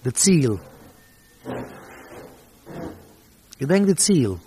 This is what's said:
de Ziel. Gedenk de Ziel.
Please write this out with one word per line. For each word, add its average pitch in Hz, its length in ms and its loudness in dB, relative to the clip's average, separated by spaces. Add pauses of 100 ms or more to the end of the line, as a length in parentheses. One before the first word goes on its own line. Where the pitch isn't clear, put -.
de 123 80 -2
Ziel. 131 480 2 (3000)
Gedenk 190 280 2
de 190 100 2
Ziel. 120 500 2